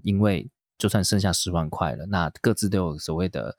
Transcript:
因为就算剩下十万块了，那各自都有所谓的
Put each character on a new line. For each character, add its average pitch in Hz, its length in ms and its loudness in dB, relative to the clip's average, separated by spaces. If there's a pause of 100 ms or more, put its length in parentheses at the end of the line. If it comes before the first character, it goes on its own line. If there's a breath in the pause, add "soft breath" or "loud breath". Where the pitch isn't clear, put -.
因 101 160 2
为 101 300 2 (280)
就 104 120 2
算 101 140 2
剩 101 160 2
下 95 120 2
十 - 200 -2
万 82 180 0
块 78 260 -4
了， 82 120 -10
那 90 220 0 (120)
各 117 120 4
自 101 140 0
都 98 100 0
有 82 200 -2
所 78 180 -6
谓 90 140 0
的 - 300 -8